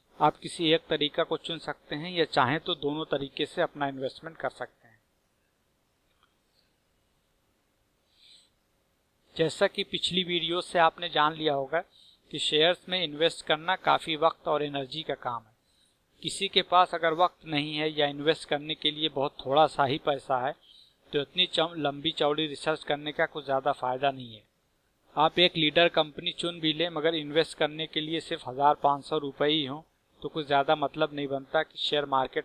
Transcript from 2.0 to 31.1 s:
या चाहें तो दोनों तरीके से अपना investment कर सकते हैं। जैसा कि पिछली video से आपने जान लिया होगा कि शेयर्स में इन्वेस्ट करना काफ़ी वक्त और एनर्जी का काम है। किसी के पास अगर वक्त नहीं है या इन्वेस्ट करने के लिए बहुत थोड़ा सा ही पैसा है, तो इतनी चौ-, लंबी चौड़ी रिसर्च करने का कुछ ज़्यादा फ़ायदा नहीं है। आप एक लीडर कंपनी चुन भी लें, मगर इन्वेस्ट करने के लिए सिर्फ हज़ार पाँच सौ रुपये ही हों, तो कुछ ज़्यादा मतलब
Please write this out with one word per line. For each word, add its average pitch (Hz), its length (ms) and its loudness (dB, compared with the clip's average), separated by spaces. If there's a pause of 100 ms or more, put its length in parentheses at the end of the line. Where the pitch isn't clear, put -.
या 170 140 0
चाहें 143 360 2
तो 180 140 -4
दोनों 147 300 -4
तरीके 139 420 -4
से - 160 -4
अपना 147 260 -4
investment 139 480 -10
कर 135 140 -6
सकते - 380 -14
हैं। 110 120 -20 (4000)
जैसा 165 300 2
कि 196 180 -4
पिछली 180 400 -4
video 170 360 -2
से - 180 -2
आपने 170 300 4
जान 151 260 2
लिया 156 200 0
होगा 139 260 -2 (500)
कि 156 80 -10
शेयर्स 160 500 2
में 185 160 -2
इन्वेस्ट 151 420 -2
करना 165 300 0
काफ़ी 156 400 0
वक्त 156 320 0
और 147 140 0
एनर्जी 143 400 -6
का 147 120 -6
काम 120 280 -6
है। - 160 -20 (640)
किसी - 260 -6
के 185 140 2
पास 180 320 4
अगर 165 180 2
वक्त 170 320 0
नहीं 151 320 -2
है 151 120 0
या 147 180 2
इन्वेस्ट 143 420 0
करने 151 260 -2
के 151 160 0
लिए 151 180 -2
बहुत 139 280 -2 (100)
थोड़ा 147 200 6
सा 143 180 0
ही 139 140 0
पैसा 131 480 -2
है, 147 60 -2 (600)
तो 147 80 0
इतनी 180 260 -2
चौ-, 170 300 -2
लंबी 143 340 -2
चौड़ी 151 360 0
रिसर्च 151 380 -4
करने 147 280 -4
का 160 140 0
कुछ 151 180 -12
ज़्यादा 135 280 0
फ़ायदा 131 380 -2
नहीं 123 240 -12
है। 104 100 -20 (720)
आप 156 220 2
एक 175 180 4
लीडर 160 320 4
कंपनी 165 440 -2
चुन 170 280 -8
भी 156 120 0
लें, 165 160 -2
मगर 165 260 0
इन्वेस्ट 151 440 -2
करने 156 280 -2
के 156 140 -6
लिए 156 200 -4
सिर्फ 156 280 -10
हज़ार 139 260 4
पाँच 143 300 2
सौ 156 140 -4
रुपये 147 300 -2
ही 151 180 2
हों, 147 160 -10 (400)
तो 147 60 -8
कुछ 151 180 -6
ज़्यादा 143 300 4
मतलब 151 360 -2